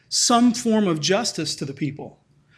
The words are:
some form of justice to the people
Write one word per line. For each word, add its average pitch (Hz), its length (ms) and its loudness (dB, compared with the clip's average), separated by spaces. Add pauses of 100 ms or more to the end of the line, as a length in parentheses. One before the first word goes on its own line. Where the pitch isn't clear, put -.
(100)
some 240 440 4
form 220 340 2
of 160 120 0
justice 175 540 -2
to 151 120 -8
the 135 80 -12
people - 440 -8 (400)